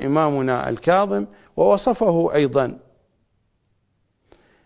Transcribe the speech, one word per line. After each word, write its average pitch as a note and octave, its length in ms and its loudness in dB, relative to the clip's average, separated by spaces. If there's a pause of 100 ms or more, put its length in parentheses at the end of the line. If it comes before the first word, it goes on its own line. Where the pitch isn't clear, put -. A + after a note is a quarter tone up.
إمامنا C3+ 640 0
الكاظم، G3 560 0 (320)
ووصفه F#3 760 2
أيضًا C3+ 460 0 (1900)